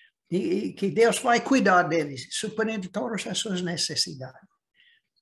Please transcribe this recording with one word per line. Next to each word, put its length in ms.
e, 60
e 360
que 160
Deus 300
vai 220
cuidar 420
deles, 480
suprindo 580
todas 380
as 100
suas 240
necessidades. 800